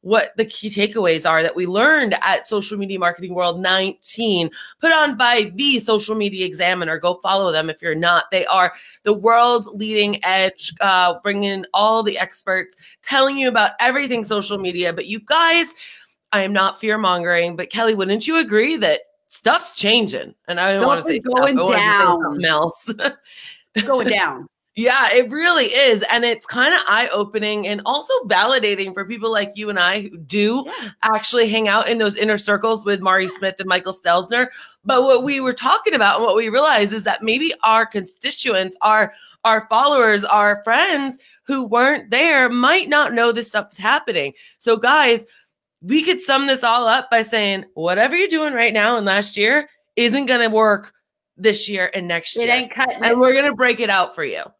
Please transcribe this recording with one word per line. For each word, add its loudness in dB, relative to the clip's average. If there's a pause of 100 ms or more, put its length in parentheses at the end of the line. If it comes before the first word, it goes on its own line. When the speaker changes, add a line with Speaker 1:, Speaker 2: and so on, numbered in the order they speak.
Speaker 1:
what 0
the 0
key -8
takeaways 0
are 4
that -2
we -2
learned 2 (100)
at 0
Social -4
Media -6
Marketing -4
World -2
nineteen, -2 (320)
put 2
on 2
by 0
the 0
Social -2
Media -4
Examiner. -2
Go -2
follow 0
them -2
if -10
you're -4
not. 2
They 0
are 2 (300)
the 2
world's 4
leading -2
edge, 0
uh, 2 (100)
bringing -4 (100)
all 2
the -4
experts, -6 (260)
telling 0
you 0
about 2
everything -2
social -6
media. -4
But -8
you -10
guys, 2 (680)
I 2
am -2
not 0
fear-mongering, 0
but -10
Kelly, 0
wouldn't -2
you 0
agree 0
that 0 (280)
stuff's -2
changing? -2 (140)
And -6
I 2
didn't 0
wanna 2
Speaker 2:
Stuff -4
Speaker 1:
say 0
Speaker 2:
is -10
Speaker 1:
stuff. -4
I 4 (140)
Speaker 2:
going 0
Speaker 1:
wanted 2
to 2
say 2
Speaker 2:
down. 4
Speaker 1:
something -4
else. -2 (460)
<laughs> -8
Speaker 2:
Going 0
down. -2 (280)
Speaker 1:
Yeah, 2
it 4
really 2
is. 2
And 2
it's -2
kinda 2
eye-opening -2
and -4
also -4 (140)
validating 0
for -10
people -6
like -2
you -8
and -4
I 0
who -14
do -2
Speaker 2:
Yeah. -12 (140)
Speaker 1:
actually 2
hang 0
out 2
in -2
those 0
inner 0
circles 0
with -2
Mari 0
Smith -6
and -8
Michael -2
Stelzner. 0 (360)
But 2
what 4
we -2
were -2
talking 0
about 2
and 0
what 2
we 0
realized 2
is -6
that -2
maybe -2
our 4
constituents, -4
our, 2 (300)
our 2
followers, 4
our 2
friends 0 (260)
who -4
weren't 0
there 2
might 2
not 2
know 2
this -6
stuff -4
is -20
happening. -2 (240)
So 2
guys, 2 (600)
we 0
could -2
sum 0
this 0
all 2
up 2
by 4
saying, -2 (100)
whatever 0
you're 2
doing -2
right 2
now 2
and -4
last -2
year 0 (280)
isn't 2
gonna 2
work 0 (440)
this 0
year -4
and -6
next -6
Speaker 2:
It -2
Speaker 1:
year. 2
Speaker 2:
ain't -4
cutting -4
Speaker 1:
And -2
Speaker 2:
it. 2
Speaker 1:
we're 6
gonna 2
break 0
it -2
out 0
for -8
you. -8 (180)